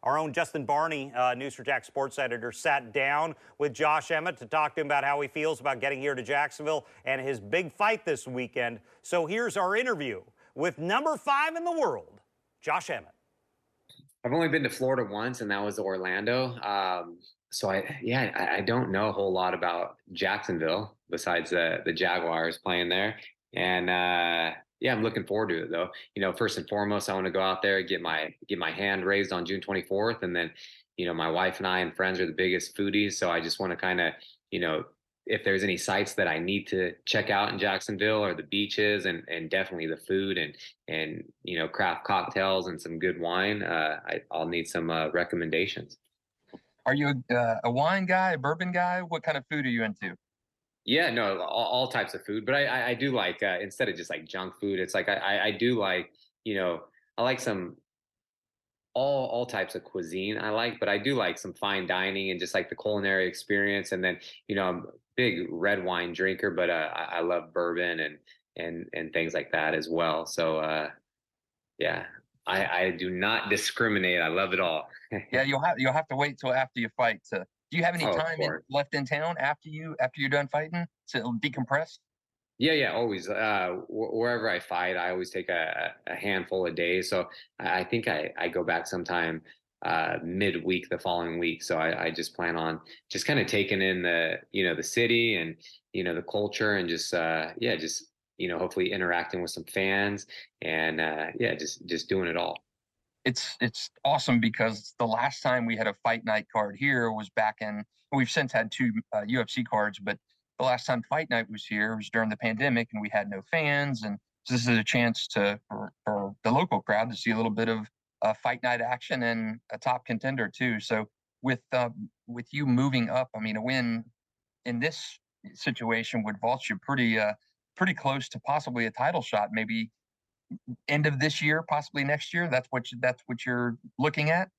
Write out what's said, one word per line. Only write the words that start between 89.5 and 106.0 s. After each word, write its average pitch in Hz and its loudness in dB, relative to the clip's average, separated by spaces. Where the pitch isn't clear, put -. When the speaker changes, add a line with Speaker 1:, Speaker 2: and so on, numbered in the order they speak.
Speaker 2:
uh, 82 0
midweek 87 0
the 87 -2
following 85 -2
week. 82 -2
So 82 0
I, 82 0
I 80 -2
just 85 -6
plan 85 0
on 80 -2
just - -4
kinda 139 2
taking 98 2
in 92 2
the, 85 2
you 98 2
know, 85 2
the 85 -4
city 117 2
and, 82 -4
you 92 -2
know, 87 0
the 87 -4
culture 104 0
and 90 0
just, 82 -2
uh, 82 0
yeah, 117 0
just, 78 -6
you 90 -2
know, 85 -2
hopefully 92 0
interacting 90 0
with 87 -4
some 82 -10
fans 98 0
and, 80 0
uh, 78 -2
yeah, 113 0
just, - -10
just 87 -6
doing 95 0
it 82 -2
all. 85 -2
Speaker 3:
It's, - -4
it's - -2
awesome 135 4
because 110 0
the 120 4
last 120 0
time 127 2
we 113 0
had 110 0
a 104 0